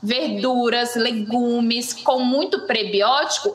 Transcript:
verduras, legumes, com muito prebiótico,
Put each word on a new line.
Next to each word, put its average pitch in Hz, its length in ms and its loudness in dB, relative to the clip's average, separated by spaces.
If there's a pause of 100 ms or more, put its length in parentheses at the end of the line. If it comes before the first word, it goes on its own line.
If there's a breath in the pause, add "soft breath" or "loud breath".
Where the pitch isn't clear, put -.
verduras, 240 920 0
legumes, 233 960 0
com 254 280 0
muito 269 400 0
prebiótico, 247 960 0